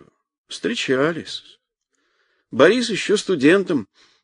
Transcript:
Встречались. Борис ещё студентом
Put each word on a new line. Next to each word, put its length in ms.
Встречались. 1120
Борис 400
ещё 260
студентом 720